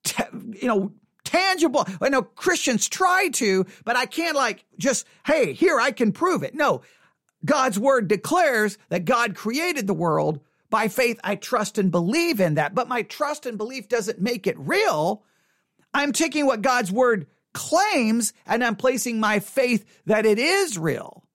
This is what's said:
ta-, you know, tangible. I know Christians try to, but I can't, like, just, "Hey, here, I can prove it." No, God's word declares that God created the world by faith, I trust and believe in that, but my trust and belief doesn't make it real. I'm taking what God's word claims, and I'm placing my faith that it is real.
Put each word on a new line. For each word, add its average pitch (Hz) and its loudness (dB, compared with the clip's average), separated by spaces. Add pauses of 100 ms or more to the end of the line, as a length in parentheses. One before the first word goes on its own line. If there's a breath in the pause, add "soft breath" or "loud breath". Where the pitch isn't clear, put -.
ta-, - -6
you 220 -10
know, 202 -2 (320)
tangible. 330 0 (160 loud breath)
I 254 0
know 262 2
Christians - -2
try 370 2
to, 190 0 (180 loud breath)
but 240 -2
I 247 0
can't, 320 -4
like, 247 -2 (140)
just, 240 0 (200 soft breath)
"Hey, 269 2
here, 320 2
I 226 2
can 220 2
prove 339 0
it." - -8
No, 277 0 (640 soft breath)
God's 262 2
word 247 2
declares 220 2 (120 soft breath)
that 175 -4
God 233 0
created 294 -2
the 196 -2
world 156 0 (300)
by 220 0
faith, 240 0
I 196 -2
trust 214 -4
and 190 2
believe 233 0
in 160 2
that, 151 -2
but 247 -2
my 247 -2
trust 285 -6
and 233 -8
belief 233 -8
doesn't 220 -2
make 240 -2
it 180 -2
real. 170 0 (720)
I'm 285 0
taking 294 0
what 233 2
God's 247 2
word 226 2 (260)
claims, 269 0 (120)
and 240 0
I'm 233 0
placing 247 -2
my 214 2
faith 247 0 (220 soft breath)
that 214 2
it 214 4
is 320 0
real. 151 -6 (120)